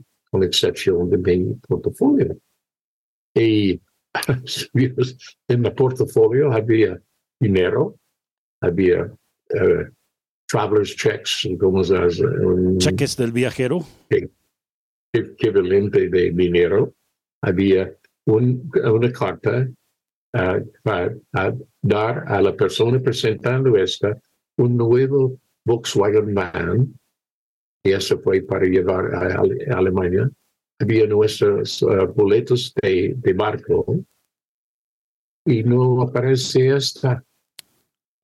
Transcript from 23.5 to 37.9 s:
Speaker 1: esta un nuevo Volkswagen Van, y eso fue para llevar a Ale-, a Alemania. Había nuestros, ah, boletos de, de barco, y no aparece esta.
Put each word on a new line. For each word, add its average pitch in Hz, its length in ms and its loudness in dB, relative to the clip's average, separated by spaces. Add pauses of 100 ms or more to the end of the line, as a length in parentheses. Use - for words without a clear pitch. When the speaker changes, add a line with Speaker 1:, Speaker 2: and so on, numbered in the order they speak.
Speaker 1:
esta 98 420 -2 (400)
un 120 180 2
nuevo 131 640 2 (260)
Volkswagen 107 720 0
Van, 90 580 -2 (920)
y 98 60 4
eso - 280 -2
fue 92 200 0
para 95 240 -2
llevar 92 500 0
a 92 260 -2
Ale-, - 300 -2
a 98 60 -2
Alemania. 92 540 0 (500)
Había 110 260 2
nuestros, 104 760 0
ah, 95 240 2
boletos 107 720 0
de, 95 360 0
de 120 180 0
barco, 95 500 -2 (1600)
y 120 160 2
no 123 400 2
aparece 131 720 0
esta. 135 460 -4 (1000)